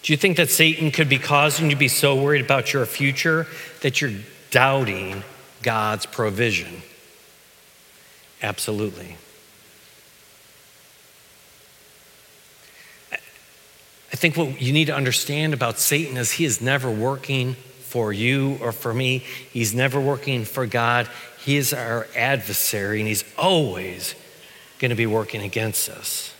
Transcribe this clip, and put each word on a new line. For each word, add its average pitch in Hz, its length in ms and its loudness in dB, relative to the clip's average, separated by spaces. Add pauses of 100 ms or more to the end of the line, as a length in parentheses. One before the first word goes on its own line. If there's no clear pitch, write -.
Do 156 100 0
you 147 60 4
think 185 180 4
that 160 140 4
Satan 160 400 4
could 151 180 2
be 139 80 4
causing 147 540 2
you 143 60 2
to - 20 -4
be 127 100 4
so 139 260 4
worried 139 300 2
about 131 300 2
your 131 100 2
future 156 600 0 (340)
that 139 220 0
you're 107 180 -4 (300)
doubting 104 720 2 (380)
God's 107 420 0
provision? 101 760 -2 (1600)
Absolutely. 101 760 -4 (4000)
I - 1040 -16
think 160 200 2
what 135 240 -2
you 127 120 0
need 151 140 4
to 143 100 -2
understand 147 580 0
about 117 240 -2
Satan 143 380 0
is 117 160 -2
he 165 120 0
is 127 160 0
never 127 300 0
working 131 640 -2
for - 580 -4
you 135 480 0
or 117 120 -2
for 117 200 -6
me. 127 260 0 (340)
He's 113 200 0
never 131 280 0
working 131 440 -2
for 127 220 -4
God. 120 420 0 (360)
He 139 120 2
is 139 160 0
our 117 440 -4
adversary, 107 840 0
and 107 80 0
he's 107 180 -2 (140)
always 95 800 0 (640)
gonna 120 160 0
be 117 100 2
working 107 360 -2
against 107 460 -2
us. - 520 -8